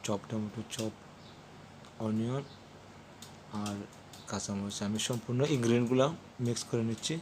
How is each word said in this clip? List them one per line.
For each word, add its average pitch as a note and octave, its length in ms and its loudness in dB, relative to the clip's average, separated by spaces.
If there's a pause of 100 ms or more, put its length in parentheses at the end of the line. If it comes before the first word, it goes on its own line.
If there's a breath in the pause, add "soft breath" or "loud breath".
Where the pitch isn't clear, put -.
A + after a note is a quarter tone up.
চপ, G2+ 240 0
টমেটো G#2+ 320 -2 (140)
চপ, A2 180 -4 (1120)
অনিয়ন A#2 360 2 (1200)
আর G2+ 120 -2 (540)
কাঁচামরিচ। G2+ 480 -2 (100)
আমি G#2+ 120 2 (100)
সম্পূর্ণ B2 300 2 (160)
ইনগ্রিডিয়েন্টগুলো A#2+ 500 8 (400)
মিক্স A#2+ 240 2
করে A#2 220 2
নিচ্ছি C3 300 -2